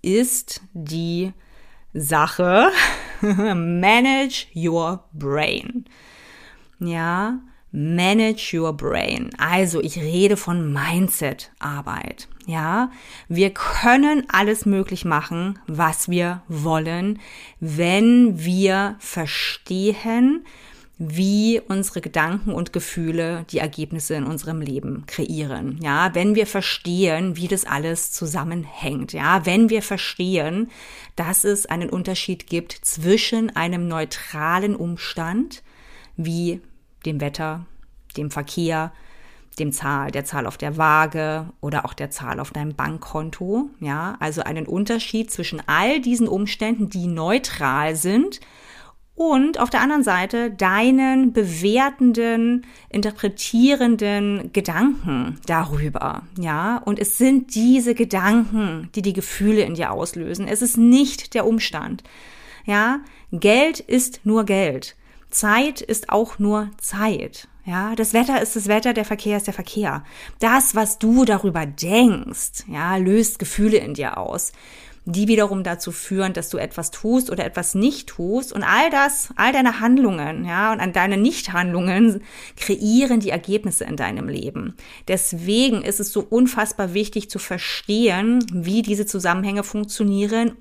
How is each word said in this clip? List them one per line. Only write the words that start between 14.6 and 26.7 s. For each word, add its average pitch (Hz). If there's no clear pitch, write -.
möglich 190
machen, 170
was 160
wir 175
wollen, 165
wenn 185
wir 190
verstehen, 214
wie 196
unsere 190
Gedanken 175
und 170
Gefühle 165
die -
Ergebnisse 156
in 147
unserem 156
Leben 139
kreieren. 139
Ja, 165
wenn 190
wir 214
verstehen, 175